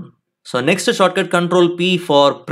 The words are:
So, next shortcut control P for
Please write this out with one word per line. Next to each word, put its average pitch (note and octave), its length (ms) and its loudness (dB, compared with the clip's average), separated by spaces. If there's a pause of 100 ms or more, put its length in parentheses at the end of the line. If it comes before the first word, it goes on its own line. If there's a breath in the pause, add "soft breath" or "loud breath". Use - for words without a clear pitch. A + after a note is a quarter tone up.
(440)
So, B2 180 -4
next F#3 360 0
shortcut F#3 320 0
control F3 380 2 (100)
P F3+ 200 0
for C#3+ 540 2